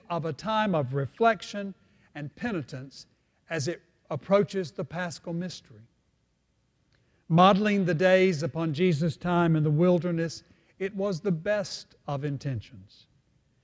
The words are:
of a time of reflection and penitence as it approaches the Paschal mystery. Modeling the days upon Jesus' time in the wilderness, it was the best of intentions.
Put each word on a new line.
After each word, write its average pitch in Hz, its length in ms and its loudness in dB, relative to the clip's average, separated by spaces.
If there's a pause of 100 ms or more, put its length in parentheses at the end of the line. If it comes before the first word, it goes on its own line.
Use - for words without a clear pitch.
(100)
of 170 140 -4
a 160 80 -4
time 214 420 -2
of 135 200 -2
reflection 196 760 0 (440)
and 147 180 -10
penitence 139 720 -8 (420)
as 160 200 -4
it - 120 -6 (300)
approaches 190 600 0
the 180 120 -8
Paschal 170 480 -8
mystery. 170 500 -10 (1500)
Modeling 196 560 6
the 170 100 0
days 185 480 4
upon 160 320 -4
Jesus' 165 420 2
time 170 380 2
in 156 80 2
the 156 80 2
wilderness, 170 720 0 (360)
it 190 160 -6
was 190 260 -4
the 202 120 -2
best 202 640 -4 (100)
of 143 160 -6
intentions. 131 840 -8 (580)